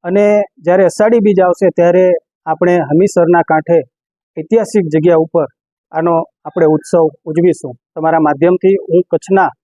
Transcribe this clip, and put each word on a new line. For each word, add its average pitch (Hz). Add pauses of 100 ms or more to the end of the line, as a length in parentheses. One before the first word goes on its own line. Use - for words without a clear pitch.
અને 196 (400)
જ્યારે 185
અષાઢી 220
બીજ 196
આવશે 180 (100)
ત્યારે 175 (400)
આપણે 175 (160)
હમીરસરના 170
કાંઠે 165 (600)
ઐતિહાસિક 202
જગ્યા 160
ઉપર 156 (440)
આનો 165 (320)
આપણે 160
ઉત્સવ 165 (240)
ઉજવીશું. 160 (200)
તમારા 160
માધ્યમથી 180 (100)
હું 180 (100)
કચ્છના 185 (120)